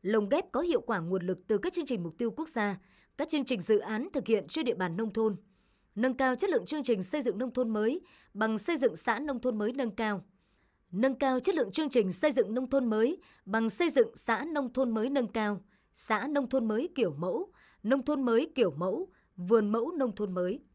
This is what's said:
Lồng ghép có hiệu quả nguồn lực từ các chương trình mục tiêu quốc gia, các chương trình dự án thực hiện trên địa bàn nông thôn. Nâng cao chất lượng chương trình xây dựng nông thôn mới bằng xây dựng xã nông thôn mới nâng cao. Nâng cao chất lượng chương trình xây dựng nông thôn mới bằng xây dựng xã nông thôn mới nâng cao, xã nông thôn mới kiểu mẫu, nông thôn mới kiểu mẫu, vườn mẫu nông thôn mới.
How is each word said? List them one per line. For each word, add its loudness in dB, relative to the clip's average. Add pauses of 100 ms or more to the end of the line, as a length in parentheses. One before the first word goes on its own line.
Lồng 2
ghép 2
có 0
hiệu 0
quả -2
nguồn -2
lực -2
từ 2
các -2
chương -4
trình -2
mục -8
tiêu -2
quốc -8
gia, -2 (380)
các -4
chương 0
trình -2
dự 4
án -4
thực -4
hiện 2
trên -4
địa 0
bàn -4
nông -4
thôn. 0 (600)
Nâng 0
cao 2
chất -2
lượng 2
chương -4
trình 0
xây -2
dựng -2
nông -4
thôn 0
mới 0 (320)
bằng 0
xây -2
dựng 2
xã -2
nông -4
thôn 0
mới 0
nâng -2
cao. -4 (680)
Nâng 2
cao 2
chất 0
lượng 0
chương -2
trình 4
xây 2
dựng 2
nông -4
thôn 2
mới 2 (280)
bằng 0
xây 2
dựng 4
xã -2
nông -2
thôn 0
mới 0
nâng 0
cao, -2 (320)
xã -2
nông 0
thôn 2
mới 0
kiểu 2
mẫu, -2 (320)
nông 2
thôn 0
mới 2
kiểu 4
mẫu, -4 (300)
vườn 4
mẫu 0
nông -2
thôn -4
mới. -2 (160)